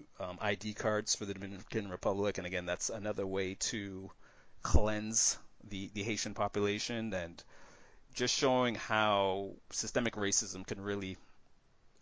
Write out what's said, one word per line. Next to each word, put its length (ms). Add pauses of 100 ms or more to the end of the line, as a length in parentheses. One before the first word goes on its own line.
(200)
um, 200
I 140
D 180
cards 440
for 80
the 100
Dominican 560
Republic. 480
And 80
again, 180
that's 260
another 360
way 300 (140)
to 400 (520)
cleanse 760 (320)
the, 240
the 80
Haitian 320
population, 800
and 280 (680)
just 220
showing 400
how 800 (180)
systemic 440
racism 520
can 140
really, 360 (840)